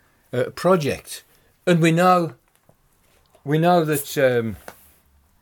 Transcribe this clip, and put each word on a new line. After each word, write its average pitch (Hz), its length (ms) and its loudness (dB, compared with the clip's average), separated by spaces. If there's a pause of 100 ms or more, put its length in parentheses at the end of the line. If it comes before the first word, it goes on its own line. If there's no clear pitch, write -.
(320)
uh, 123 180 -2
project. - 720 -2 (420)
And 175 140 2
we 165 100 2
know, 175 440 2 (1080)
we 147 160 -2
know 170 260 2
that, 151 340 -4
um, 120 380 0 (840)